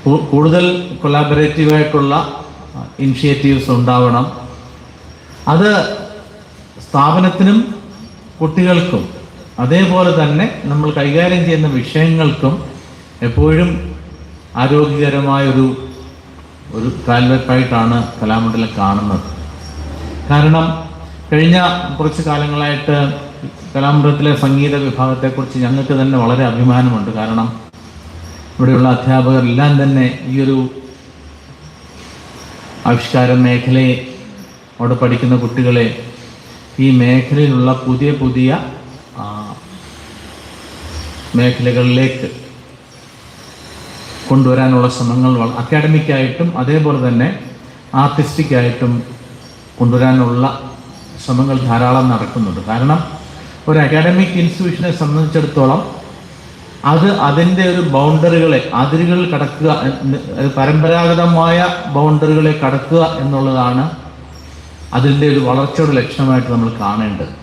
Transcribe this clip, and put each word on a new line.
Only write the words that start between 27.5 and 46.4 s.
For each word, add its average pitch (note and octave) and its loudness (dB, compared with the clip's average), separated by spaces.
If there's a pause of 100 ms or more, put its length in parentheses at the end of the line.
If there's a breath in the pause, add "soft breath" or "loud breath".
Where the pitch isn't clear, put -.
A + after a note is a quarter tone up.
ഇവിടെയുള്ള B2+ 4
അധ്യാപകരെല്ലാം C3 2 (100)
തന്നെ C3+ 2 (260)
ഈ C3 -2
ഒരു C3+ 2 (2250)
ആവിഷ്കാര B2 0 (140)
മേഖലയെ, B2+ 2 (840)
അവിടെ B2 0
പഠിക്കുന്ന B2 2
കുട്ടികളെ A#2+ 2 (1000)
ഈ C3+ 4 (140)
മേഖലയിലുള്ള B2+ 2 (160)
പുതിയ C3 0 (120)
പുതിയ, B2+ 2 (720)
ആ, G#2 -10 (2250)
മേഖലകളിലേക്ക് B2 0 (2000)
കൊണ്ടുവരാനുള്ള B2+ 4
ശ്രമങ്ങൾ B2 2 (100)
വള-, A#2 -4
അക്കാഡമിക്കായിട്ടും D3+ 0 (140)